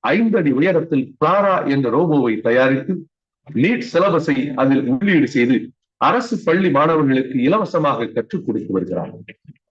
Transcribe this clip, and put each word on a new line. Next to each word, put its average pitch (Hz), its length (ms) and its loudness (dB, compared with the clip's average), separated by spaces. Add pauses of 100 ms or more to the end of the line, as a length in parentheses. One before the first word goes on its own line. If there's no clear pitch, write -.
ஐந்து 214 380 2
அடி 151 120 0
உயரத்தில் 151 640 0 (100)
கிளாரா 185 440 2
என்ற 139 220 0
ரோபோவை 127 500 0
தயாரித்து 131 640 0 (480)
நீட் 185 280 2 (100)
சிலபஸை 156 640 0
அதில் 135 340 2
உள்ளீடு 202 400 2
செய்து 123 420 0 (260)
அரசு 214 480 0
பள்ளி 175 260 2
மாணவர்களுக்கு 135 720 0
இலவசமாக 151 640 0
கற்றுக் - 400 -6
கொடுத்து 104 260 -4
வருகிறார். 87 420 -4 (560)